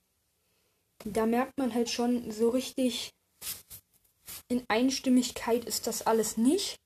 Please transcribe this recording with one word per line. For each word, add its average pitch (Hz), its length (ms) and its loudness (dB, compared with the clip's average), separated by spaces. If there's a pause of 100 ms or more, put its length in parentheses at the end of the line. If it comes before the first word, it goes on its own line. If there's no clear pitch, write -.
(1040)
Da 220 220 -2
merkt 240 320 0
man 247 160 0
halt 233 160 0
schon, 240 420 -2
so 220 180 2
richtig 254 640 -2 (1300)
in 247 200 -2
Einstimmigkeit 247 960 2
ist - 220 -4
das 220 180 -4
alles 214 320 2
nicht. 285 480 2